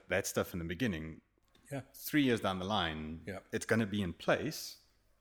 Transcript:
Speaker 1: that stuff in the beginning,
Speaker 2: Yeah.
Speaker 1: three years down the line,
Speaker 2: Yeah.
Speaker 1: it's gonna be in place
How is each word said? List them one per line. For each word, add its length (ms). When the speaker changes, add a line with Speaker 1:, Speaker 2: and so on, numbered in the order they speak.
Speaker 1:
that 160
stuff 280
in 60
the 60
beginning, 560
Speaker 2:
Yeah. 100
Speaker 1:
three 300
years 160
down 180
the 80
line, 640
Speaker 2:
Yeah. 120
Speaker 1:
it's 160
gonna 180
be 160
in 120
place 640